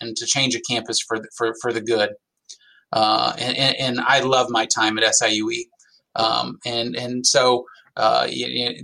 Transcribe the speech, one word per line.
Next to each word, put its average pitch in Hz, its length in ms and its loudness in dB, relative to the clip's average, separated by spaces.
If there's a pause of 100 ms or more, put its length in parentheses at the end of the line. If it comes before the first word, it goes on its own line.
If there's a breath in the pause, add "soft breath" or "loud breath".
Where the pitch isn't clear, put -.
and 113 160 -8
to 123 100 -6
change 131 280 0
a 117 60 -4
campus 117 400 -4
for 113 180 -4
the, 110 180 -12
for, 113 240 -2
for 120 120 -4
the 117 80 -2
good. 110 300 0 (840 loud breath)
Uh, 110 440 2
and, 127 200 -4
and, 135 240 0
and 127 200 -2
I 131 200 4
love 131 280 2
my 123 160 0
time 110 320 0
at 110 80 2
S 107 180 4
I 113 60 2
U 107 220 0
E. 117 180 -8 (460 soft breath)
Um, 120 500 0
and, 120 300 -4
and 123 320 -4
so, 127 380 4 (320 loud breath)
uh, 120 320 2
y-, 123 200 -4
y-, 123 360 -4